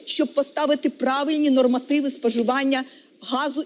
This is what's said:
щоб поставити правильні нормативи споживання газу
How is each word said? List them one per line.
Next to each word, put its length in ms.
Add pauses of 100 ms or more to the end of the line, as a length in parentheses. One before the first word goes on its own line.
щоб 300
поставити 560
правильні 600
нормативи 600
споживання 760 (360)
газу 460